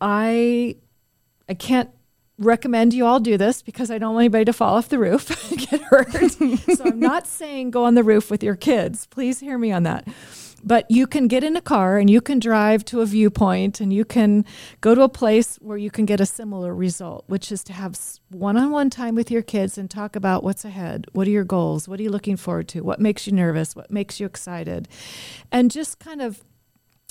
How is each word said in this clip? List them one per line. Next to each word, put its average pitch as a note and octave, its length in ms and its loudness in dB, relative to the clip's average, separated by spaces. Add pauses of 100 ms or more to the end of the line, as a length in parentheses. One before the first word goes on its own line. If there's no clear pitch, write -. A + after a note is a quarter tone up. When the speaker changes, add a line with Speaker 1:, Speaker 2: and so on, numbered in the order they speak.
Speaker 1:
I, A#3 760 0 (720)
I F#3+ 60 -8
can't B3+ 340 -2 (500)
recommend A#3 560 2
you B3 120 0
all B3 140 4
do A3 160 2
this G3+ 260 0
because A3+ 280 -8
I A3 80 -6
don't A3 160 -4
want A#3 100 4
anybody A3 220 4
to A#3 60 2
fall G3+ 240 2
off A#3 140 0
the C#4+ 80 2
roof G3 320 0
<laughs> - 200 -10
and C4+ 160 -4
get D4+ 160 -2
hurt. C4 280 6
Speaker 2:
<laughs> D4+ 680 2
Speaker 1:
So C4 80 -10
I'm A#3 160 0
not D#4+ 260 0
saying C#4 440 -8
go A#3+ 140 0
on A#3+ 100 6
the A#3+ 100 8
roof G#3+ 260 4
with G#3+ 120 -2
your G3+ 140 -2
kids. G#3+ 500 -2
Please B3+ 340 -6
hear C#4 180 -8
me A3+ 140 -2
on F3 120 0
that. - 220 -4 (560)
But A3+ 280 2
you B3 160 4
can C4+ 200 0
get A#3+ 160 2
in D#4 140 0
a E4+ 60 -4
car G3 340 2
and G3+ 140 6
you A3+ 100 8
can C#4 180 0
drive A3 480 2
to A#3+ 140 -4
a A3+ 60 0
viewpoint G3+ 720 2
and G3 140 -2
you G#3+ 100 0
can G#3+ 400 2 (380)
go A3+ 120 6
to B3+ 80 6
a C4+ 60 6
place A3+ 540 0
where G#3 160 -10
you G#3 120 -8
can A3 140 -2
get G3+ 160 0
a G3 60 4
similar G3 480 -8
result, F3+ 540 -6
which F#3+ 220 -6
is G3 140 -8
to - 80 -18
have F#3 220 -10
s-, - 260 -16 (100)
one-on-one B3+ 600 0
time A#3 240 -6
with A#3 160 -2
your A#3 100 0
kids G3 380 -4
and F#3+ 120 -10
talk G#3 260 -10
about F#3+ 280 -2
what's G3 220 -6
ahead. F#3 460 -10
What F#3+ 140 -2
are G3+ 40 0
your G#3 140 0
goals? E3 440 -2
What F#3+ 100 -12
are G#3 40 -8
you G#3+ 80 -4
looking G3+ 260 -4
forward E3+ 320 -6
to? E3 140 -10
What F3+ 180 -6
makes G#3 260 -2
you G3+ 60 -4
nervous? E3 420 0
What - 160 -20
makes G3+ 300 -6
you G3+ 60 -6
excited? F3 600 -10 (640)
And B3 200 4
just - 280 -8
kind D#4 220 -16
of A#3 220 -10 (680)